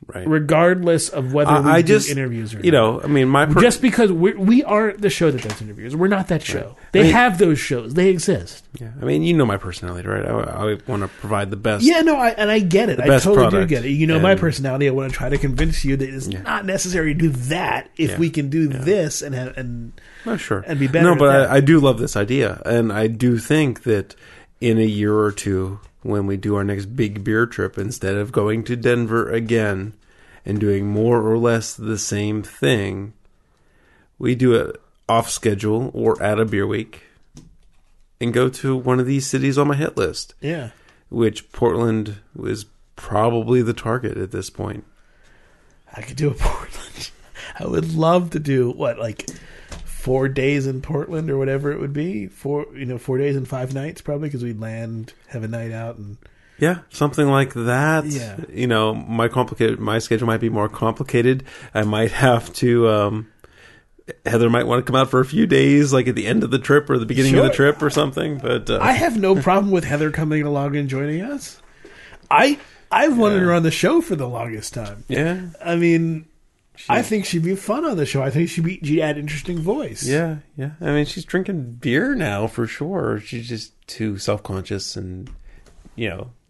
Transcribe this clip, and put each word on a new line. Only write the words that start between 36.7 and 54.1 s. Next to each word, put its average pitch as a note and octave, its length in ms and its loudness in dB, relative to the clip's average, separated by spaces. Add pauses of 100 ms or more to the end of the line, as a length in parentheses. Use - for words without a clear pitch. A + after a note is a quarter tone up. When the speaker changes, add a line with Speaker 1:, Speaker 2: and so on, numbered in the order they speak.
Speaker 1:
and A#2 140 -2
go B2+ 160 2
to C3 260 -4
one B2+ 240 0
of B2+ 60 2
these C3+ 200 0
cities C3+ 320 0
on C#3+ 120 2
my C#3+ 60 0
hit C#3+ 200 -4
list. - 460 -4
Speaker 2:
Yeah. C#3+ 300 -6 (360)
Speaker 1:
Which A2+ 460 -2
Portland A2 640 0 (180)
was G#2 300 -8 (320)
probably A#2 640 0
the A2+ 120 0
target A#2 440 -6
at F#2+ 140 -8
this F#2+ 180 -8
point. G2 340 -10 (1120)
Speaker 2:
I G#2+ 60 -16
could B2 160 -14
do D3 120 0
a B2+ 40 -4
<laughs> - 40 -8
Portland. - 720 -4 (460)
I - 80 -10
would D#3+ 280 -2
love E3 380 2
to - 80 -4
do, C3+ 320 0
what, A#2+ 280 -4
like, A2 300 -8 (560)
four C3 420 -2
days C3+ 400 0
in C3 140 -6
Portland D#3 480 -6
or C#3 80 -2
whatever C#3 340 -2
it - 80 -6
would C#3 140 -6
be. D#3 340 -6
Four, D3 380 -6 (100)
you B2+ 100 -10
know, B2 120 -6
four B2+ 200 -4
days C#3 200 0
and B2+ 100 -6
five B2+ 260 -6
nights C#3+ 280 -8
probably, D3 280 -6